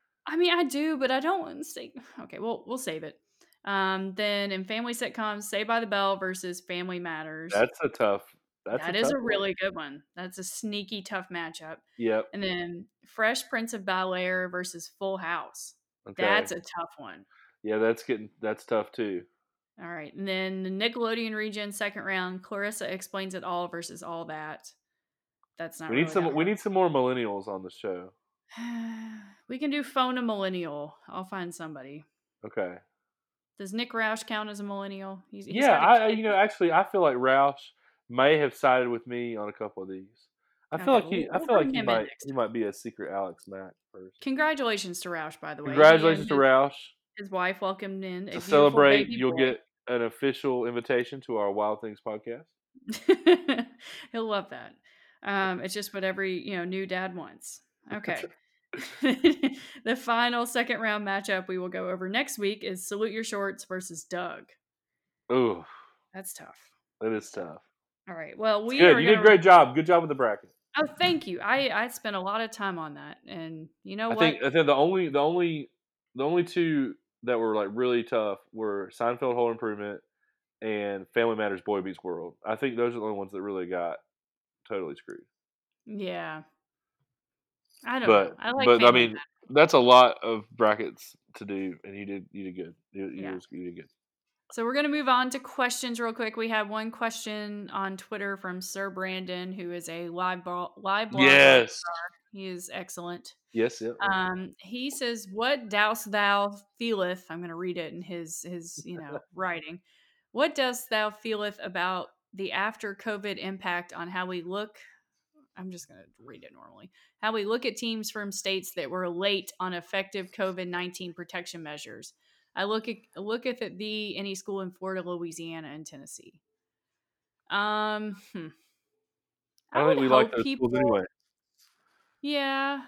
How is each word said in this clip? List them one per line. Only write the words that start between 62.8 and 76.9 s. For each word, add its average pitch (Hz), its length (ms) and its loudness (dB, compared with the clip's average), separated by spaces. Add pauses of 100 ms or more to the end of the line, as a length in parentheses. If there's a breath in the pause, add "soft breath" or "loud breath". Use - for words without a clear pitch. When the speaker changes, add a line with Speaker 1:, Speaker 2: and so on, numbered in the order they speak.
Speaker 1:
Salute 208 260 -2
Your 226 120 -6
Shorts 196 400 -6
versus 185 400 -10
Doug. 175 400 -8 (880)
Speaker 2:
Ooh. 110 320 2 (480 soft breath)
Speaker 1:
That's 190 220 -12
tough. - 240 -20 (420)
Speaker 2:
That 110 140 -2
is 107 160 -6
Speaker 1:
So, 95 140 -10
Speaker 2:
tough. - 180 -16 (460)
Speaker 1:
All 180 60 -14
right. 160 240 -14
Well, 214 220 2
Speaker 2:
It's 220 80 -6
Speaker 1:
we 262 100 -2
Speaker 2:
good. 170 180 12
Speaker 1:
are 135 40 4
Speaker 2:
You 165 60 4
did 202 60 8
a 214 40 10
Speaker 1:
gonna 208 120 4
Speaker 2:
great 190 140 10
job. 165 320 12
Good 160 120 2
job 170 160 6
with 160 60 -4
the 147 60 -2
bracket. 120 360 0 (260)
Speaker 1:
Oh, 302 100 2 (120)
thank 359 280 2
you. 175 140 -6
I, 226 440 0
I 247 40 -4
spent 220 280 -8
a 185 40 -2
lot 202 200 -2
of 220 100 -6
time 196 280 -6
on 151 160 -10
that, 147 320 -16
and 160 420 -12 (160)
you 196 120 -12
know 220 140 -4
Speaker 2:
I 226 40 0
Speaker 1:
what? 220 60 -2
Speaker 2:
think, 156 240 4
I 139 60 2
think 160 160 4
the 143 80 6
only, 175 340 4
the 139 100 0
only, 165 520 0 (440)
the 127 100 -2
only 175 200 2
two 156 500 0 (300)